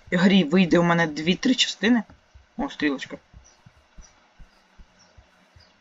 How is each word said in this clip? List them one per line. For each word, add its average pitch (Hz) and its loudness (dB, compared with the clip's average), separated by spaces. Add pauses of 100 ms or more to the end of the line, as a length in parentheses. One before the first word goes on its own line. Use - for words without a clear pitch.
(100)
грі 185 4
вийде 175 2
у 170 4
мене 170 2
дві-три 160 -2
частини. 226 -2 (540)
О, 139 -6
стрілочка. - -6 (2750)